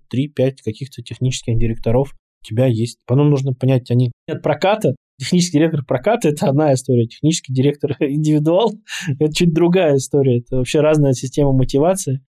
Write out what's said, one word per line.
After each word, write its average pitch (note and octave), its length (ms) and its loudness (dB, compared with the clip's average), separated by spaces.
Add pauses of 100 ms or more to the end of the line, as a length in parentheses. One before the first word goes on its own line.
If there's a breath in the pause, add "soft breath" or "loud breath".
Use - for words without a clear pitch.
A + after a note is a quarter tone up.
(100)
три, C3+ 180 -2
пять C3 340 -2
каких-то - 400 -10
технических B2 540 -4
директоров A2+ 580 0 (280)
у - 60 -20
тебя A#2+ 180 0
есть. A#2 400 -2
Потом D3 240 2
нужно C3+ 220 0
понять, B2+ 400 0
они B2 180 2 (180)
от - 140 -8
проката. D#3 540 0 (240)
Технический F3 380 0
директор D#3+ 260 0
проката — F3 460 -2
это D3 180 -2
одна C#3+ 260 2
история. A#2+ 320 0
Технический D3 460 -2
директор C#3 440 -2
<laughs> - 40 -6
индивидуал — D#3 720 0 (480 loud breath)
это D3+ 120 0
чуть E3+ 220 2
другая E3+ 440 2
история. C3 420 0
Это B2+ 160 -6
вообще B2+ 240 0
разная D3 320 4
система C#3 400 0
мотивации C3+ 720 0 (160)